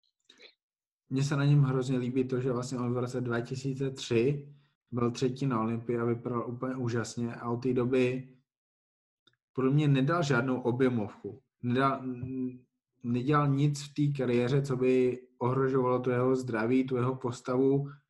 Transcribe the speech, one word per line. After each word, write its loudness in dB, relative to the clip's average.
Mně -2
se -2
na 2
něm 6
hrozně 0
líbí -2
to, -2
že -2
vlastně -4
on -2
v -2
roce -4
dva -2
tisíce -6
tři 0
byl 0
třetí -2
na 0
Olympii -2
a 0
vypadal -2
úplně -6
úžasně -4
a -8
od -2
té -2
doby 0
podle 0
mě 4
nedal 2
žádnou 0
objemovku. -2
Nedal, 0
n-, -8
nedělal 2
nic 0
v -16
té 0
kariéře, 2
co -2
by 2
ohrožovalo 2
tu 0
jeho 2
zdraví, 0
tu -2
jeho 0
postavu, 0